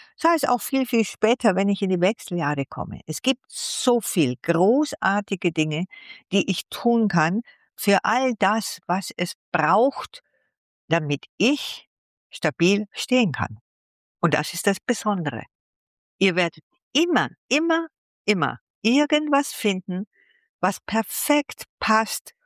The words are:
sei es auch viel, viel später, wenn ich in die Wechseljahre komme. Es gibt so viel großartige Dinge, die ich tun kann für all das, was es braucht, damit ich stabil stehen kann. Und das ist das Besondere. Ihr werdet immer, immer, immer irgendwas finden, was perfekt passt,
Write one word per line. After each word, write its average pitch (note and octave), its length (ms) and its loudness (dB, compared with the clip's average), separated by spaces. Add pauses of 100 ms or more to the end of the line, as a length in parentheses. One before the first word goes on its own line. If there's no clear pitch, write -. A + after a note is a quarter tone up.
(160)
sei E4 200 2
es D4+ 80 0
auch A#3+ 180 0
viel, C4+ 240 -2
viel A3+ 200 0
später, A3 500 2
wenn G3 140 2
ich G3+ 120 -2
in F#3+ 80 0
die F#3 120 0
Wechseljahre E3 640 -2
komme. - 420 -10
Es D3+ 140 -8
gibt C4 260 -2
so - 540 -2
viel C3 400 0
großartige G3 1080 0
Dinge, D#3 340 -2 (460)
die G3 180 0
ich - 200 -4
tun A#3 380 2
kann E3+ 340 0 (340)
für G3 280 2
all B3+ 360 0
das, G#3 480 -2
was F#3 300 -4
es F3+ 160 -4 (180)
braucht, F3 720 0 (640)
damit D#3 380 0 (120)
ich - 520 -2 (400)
stabil F#3+ 640 0
stehen B3 400 0
kann. A#2+ 280 -6 (640)
Und D#3+ 120 2
das C#3 200 -2
ist - 140 -6
das G3 120 2
Besondere. F#3 640 -4 (760)
Ihr F#3+ 180 2
werdet F3 280 -2 (300)
immer, C4+ 360 2 (180)
immer, E4 400 0 (380)
immer D3+ 340 0 (220)
irgendwas D4 680 2
finden, F#3+ 560 -4 (520)
was F#3+ 220 -2
perfekt - 840 -2 (140)
passt, - 540 0 (120)